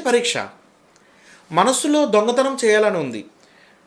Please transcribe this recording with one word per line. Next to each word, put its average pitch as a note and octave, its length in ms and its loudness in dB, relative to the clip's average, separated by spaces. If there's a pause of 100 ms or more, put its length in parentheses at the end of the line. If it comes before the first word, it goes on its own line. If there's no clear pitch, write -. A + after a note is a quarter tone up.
పరీక్ష. A#3+ 300 0 (1160)
మనస్సులో C4 540 2
దొంగతనం A#3+ 580 0
చేయాలని G#3+ 340 2
ఉంది, A#2+ 260 -8 (640)